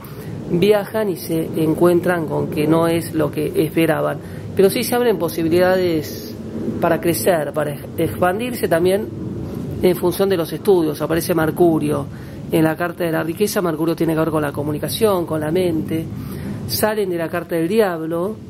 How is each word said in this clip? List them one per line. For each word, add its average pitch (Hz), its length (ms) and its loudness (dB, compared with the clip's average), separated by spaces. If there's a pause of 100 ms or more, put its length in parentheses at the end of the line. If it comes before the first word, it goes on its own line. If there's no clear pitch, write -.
(500)
viajan 202 600 2
y 165 80 -4
se 160 380 -2
encuentran 170 680 2
con 147 240 -2
que 151 160 -2
no 165 220 4
es 165 260 -2
lo 151 160 0
que - 220 -4 (120)
esperaban. 151 540 0 (380)
Pero 190 160 6
sí 247 120 0
se - 120 0
abren 240 240 2
posibilidades 175 1120 0 (480)
para 165 180 2
crecer, 160 540 0
para 147 200 -2
ex-, - 120 -10 (100)
expandirse 190 720 0
también 185 600 0 (520)
en 180 140 4
función 180 320 0
de 190 80 2
los 165 160 -2
estudios. 160 500 2
Aparece 160 320 0
Mercurio 151 720 2 (460)
en 160 140 4
la 160 100 2
carta 175 300 -4
de 165 80 0
la 160 100 0
riqueza. 202 380 0
Mercurio 160 340 0
tiene 160 180 0
que 156 60 2
ver 160 100 2
con 156 120 0
la 143 100 -2
comunicación, 156 720 0
con 156 140 -2
la 151 120 -2
mente. 165 540 0 (600)
Salen 214 420 0
de 175 80 -2
la 165 120 -4
carta 175 260 -4
del 165 120 2
diablo. 180 680 0 (140)